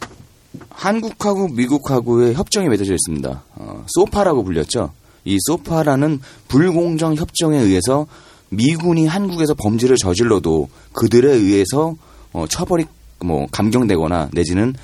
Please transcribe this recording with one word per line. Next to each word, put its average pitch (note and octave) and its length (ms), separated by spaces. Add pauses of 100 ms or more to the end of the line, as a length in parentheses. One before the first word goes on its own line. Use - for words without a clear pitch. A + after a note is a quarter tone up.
(680)
한국하고 G3+ 800
미국하고의 A#2+ 880
협정이 B2 320
맺어져 G2 260
있습니다. C#2 500 (120)
어, G#1 320
소파라고 F#3 560
불렸죠. E2+ 480 (320)
이 G2 140 (100)
소파라는 D3+ 720 (300)
불공정 D#3+ 640
협정에 D#3 420
의해서 A#2 480 (440)
미군이 E3 580
한국에서 E3+ 460
범죄를 A#2 420
저질러도 F2+ 720 (220)
그들에 A#2 400
의해서, A#2 640 (380)
어, E2 160
처벌이 F3 360 (360)
뭐 D#2 300
감경되거나 F2+ 800
내지는 F#2 500